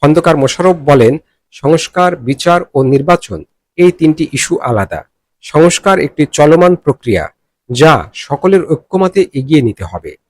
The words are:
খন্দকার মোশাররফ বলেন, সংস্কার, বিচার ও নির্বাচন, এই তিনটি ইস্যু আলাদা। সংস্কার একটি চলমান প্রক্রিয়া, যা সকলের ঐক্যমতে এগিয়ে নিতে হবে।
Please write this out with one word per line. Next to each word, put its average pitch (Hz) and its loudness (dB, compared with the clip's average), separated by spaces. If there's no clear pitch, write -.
খন্দকার 160 2
মোশাররফ 170 0
বলেন, 131 4
সংস্কার, 165 -2
বিচার 139 -2
ও 135 0
নির্বাচন, 139 0
এই 180 4
তিনটি 160 0
ইস্যু 156 -4
আলাদা। 101 -4
সংস্কার 170 0
একটি 147 -2
চলমান 165 4
প্রক্রিয়া, 110 -4
যা 143 2
সকলের 185 -2
ঐক্যমতে 185 -4
এগিয়ে 139 0
নিতে 107 -4
হবে। 80 -14